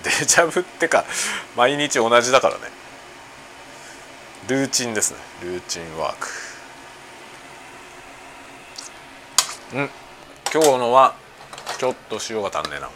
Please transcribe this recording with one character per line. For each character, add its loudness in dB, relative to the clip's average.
デ -2
ジ 2
ャ 6
ブ 0
っ -2
て -4
か、 4
毎 4
日 -2
同 6
じ 0
だ 8
か 4
ら -4
ね。 -10
ル 0
ー -6
チ -2
ン -6
で 0
す 0
ね。 -14
ル -8
ー -10
チ -6
ン -12
ワ -4
ー -10
ク。 -6
ん？ -2
今 4
日 8
の 2
は、 8
ち -2
ょ 0
っ -6
と -8
塩 -4
が -2
足 -4
ん -6
ね -8
え -10
な。 -12